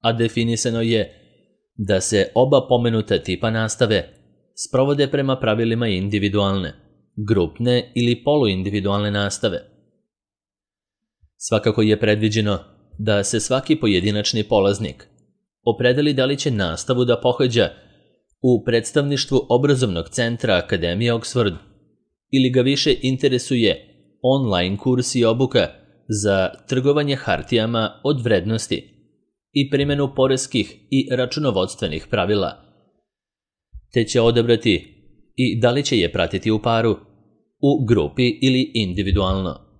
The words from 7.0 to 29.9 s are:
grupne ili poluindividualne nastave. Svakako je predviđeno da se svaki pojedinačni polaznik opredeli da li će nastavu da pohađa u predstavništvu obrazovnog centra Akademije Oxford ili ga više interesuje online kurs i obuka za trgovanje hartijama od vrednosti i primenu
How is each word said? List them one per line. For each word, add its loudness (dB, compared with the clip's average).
grupne 0
ili 0
poluindividualne 0
nastave. -2
Svakako 0
je 4
predviđeno 0
da 0
se -2
svaki 0
pojedinačni 0
polaznik 0
opredeli 2
da 2
li 0
će -2
nastavu 0
da 2
pohađa 2
u 2
predstavništvu 0
obrazovnog 2
centra -2
Akademije 0
Oxford -2
ili 2
ga 2
više 2
interesuje 0
online 0
kurs -2
i 2
obuka 2
za 0
trgovanje 0
hartijama -2
od 0
vrednosti -2
i -2
primenu 0